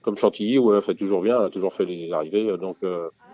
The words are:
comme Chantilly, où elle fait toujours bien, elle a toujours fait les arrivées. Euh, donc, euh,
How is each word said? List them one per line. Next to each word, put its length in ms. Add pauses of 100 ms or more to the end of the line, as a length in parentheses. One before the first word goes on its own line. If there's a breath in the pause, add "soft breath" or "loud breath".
comme 160
Chantilly, 400
où 160
elle 80
fait 120
toujours 280
bien, 180
elle 60
a 40
toujours 220
fait 140
les 260
arrivées. 380
Euh, 80
donc, 260
euh, 240 (260)